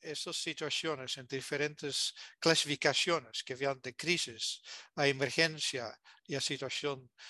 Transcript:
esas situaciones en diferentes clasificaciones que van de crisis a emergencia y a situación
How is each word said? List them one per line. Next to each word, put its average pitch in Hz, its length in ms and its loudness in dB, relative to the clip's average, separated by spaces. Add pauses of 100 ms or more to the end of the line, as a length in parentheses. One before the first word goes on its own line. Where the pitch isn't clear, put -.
esas 160 340 -6
situaciones 151 800 -4
en 127 100 -12
diferentes 143 880 -2 (240)
clasificaciones 147 1040 4
que 131 100 -6
van 135 280 -2
de 127 120 -8
crisis 147 720 -2 (320)
a 147 100 4
emergencia 139 880 2 (300)
y 160 80 -8
a 139 80 -2
situación 135 720 -4 (180)